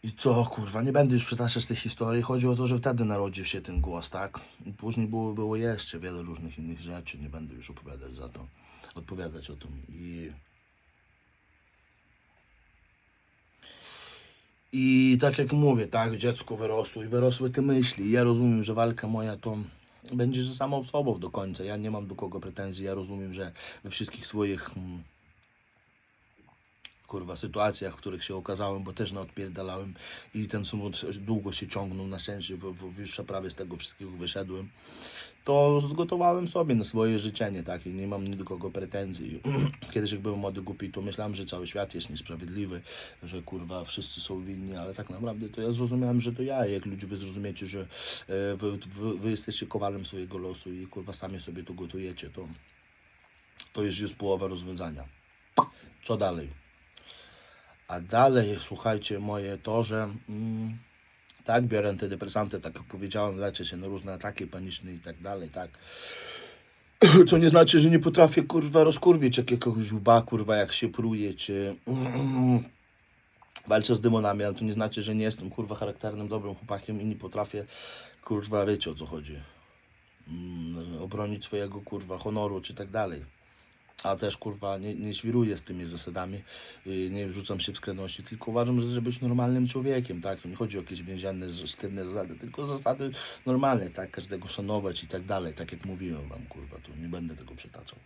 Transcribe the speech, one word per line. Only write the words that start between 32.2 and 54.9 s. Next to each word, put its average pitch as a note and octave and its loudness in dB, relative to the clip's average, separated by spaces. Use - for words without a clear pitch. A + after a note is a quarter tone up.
w-, F#2 -10
w-, F#2 -12
już G2+ -8
prawie F#2+ -6
z - -14
tego F2 -10
wszystkiego F#2 -12
wyszedłem, F#2+ -8
to C#3+ 6
zgotowałem F3 2
sobie E3 2
na G#2+ 4
swoje A2 2
życzenie, G2+ -4
tak, F2+ -6
i F2+ -6
nie F#2+ -6
mam G2 -4
ni G2 -4
do F#2+ -8
kogo F#2 -8
pretensji. F#2+ -6
<clears throat> - -4
Kiedyś G#2 0
jak G2+ -4
byłem G2+ -4
młody, G2 -4
głupi, F#2+ -8
to G2 -8
myślałem, G2+ -6
że F#2+ -8
cały F2+ -8
świat G2 -6
jest E2 -8
niesprawiedliwy, F2 -8
że, F2 -10
kurwa, F2 -8
wszyscy - -10
są F#2 -8
winni, F#2+ -8
ale F2+ -8
tak G#2 -10
naprawdę G#2+ -6
to A2 -8
ja A#2 0
zrozumiałem, B2 2
że A#2+ -2
to B2+ -4
ja, C3 0
jak G2+ -2
ludzie G2 -8
wy G2 -8
zrozumiecie, G2 -8
że, F#2+ -6
e, G2 -4
wy, G2+ -2
wy, G2 -4
wy A2 0
jesteście - -4
kowalem G2+ -4
swojego F#2 -8
losu F2+ -8
i, F#2 -10
kurwa, G2 -10
sami F#2 -10
sobie F2 -12
to F2+ -12
gotujecie, F2+ -10
to, F2+ -12
to G#2+ -2
już F#2+ -2
jest G#2 -6
połowa G2 0
rozwiązania. F2 -8